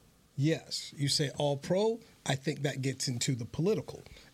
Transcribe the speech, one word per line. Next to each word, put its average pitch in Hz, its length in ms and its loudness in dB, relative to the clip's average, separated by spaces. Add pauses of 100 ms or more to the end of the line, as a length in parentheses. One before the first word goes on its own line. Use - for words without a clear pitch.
(400)
Yes. - 560 0
You 143 120 0
say 143 280 2
All 143 200 2
Pro? 208 420 2 (260)
I 135 120 0
think 139 260 -4
that 135 200 0
gets 131 260 -2
into 127 260 0
the 117 100 -4
political - 580 -2 (320)